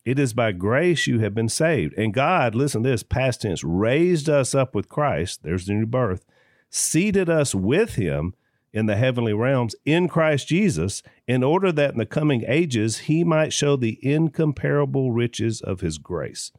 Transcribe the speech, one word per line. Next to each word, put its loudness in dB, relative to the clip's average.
it -2
is 0
by 0
grace 0
you 2
have 0
been -2
saved." 0
And 0
God, 2
listen 0
to 0
this, 0
past -2
tense, -4
"raised 2
us 2
up 0
with -4
Christ," -2
there's -4
the -2
new 0
birth, -2
seated 0
us 2
with 0
him -2
in -2
the 2
heavenly 0
realms 0
in 2
Christ 0
Jesus, 0
in 0
order 2
that 2
in -4
the 0
coming 0
ages 0
he 2
might 2
show 2
the -2
incomparable 0
riches -2
of -6
his -4
grace, -8